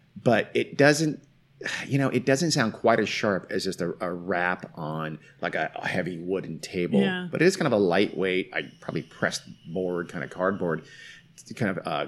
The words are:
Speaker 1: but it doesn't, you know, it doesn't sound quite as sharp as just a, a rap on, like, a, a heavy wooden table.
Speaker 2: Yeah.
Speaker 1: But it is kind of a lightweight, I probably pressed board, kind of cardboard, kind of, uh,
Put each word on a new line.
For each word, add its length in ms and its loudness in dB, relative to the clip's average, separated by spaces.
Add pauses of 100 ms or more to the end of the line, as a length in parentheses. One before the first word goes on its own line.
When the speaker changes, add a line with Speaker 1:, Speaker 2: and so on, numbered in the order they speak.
(240)
Speaker 1:
but 320 4
it 240 0
doesn't, 440 4 (640)
you 140 0
know, 100 2
it 160 0
doesn't 260 4
sound 220 2
quite 260 4
as 80 2
sharp 440 0
as 140 -2
just 160 -4
a, 200 -2
a 100 -4
rap 600 -2
on, 460 -6 (220)
like, 120 -4
a, 220 -2
a 120 -8
heavy 300 -2
wooden 400 -4
table. 440 0
Speaker 2:
Yeah. 300 0
Speaker 1:
But 120 2
it 20 8
is 100 4
kind 120 0
of 60 0
a 40 6
lightweight, 760 2
I 120 -4 (180)
probably 220 -6
pressed 400 -4 (280)
board, 380 -2
kind 140 -8
of 80 -10
cardboard, 500 0 (720)
kind 220 -2
of, 100 -6
uh, 200 -2